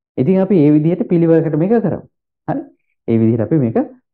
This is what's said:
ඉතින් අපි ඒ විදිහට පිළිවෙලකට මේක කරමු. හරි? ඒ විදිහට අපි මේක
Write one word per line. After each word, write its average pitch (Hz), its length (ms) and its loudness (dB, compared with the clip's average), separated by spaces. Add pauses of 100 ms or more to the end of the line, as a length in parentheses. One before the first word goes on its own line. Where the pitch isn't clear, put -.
(180)
ඉතින් 185 220 2
අපි 190 180 0
ඒ 147 140 4
විදිහට 160 340 0
පිළිවෙලකට 165 500 2
මේක 190 180 0
කරමු. 185 280 -2 (460)
හරි? 277 120 -4 (480)
ඒ 113 100 2
විදිහට 113 260 0
අපි 156 140 -2
මේක 131 200 -2 (360)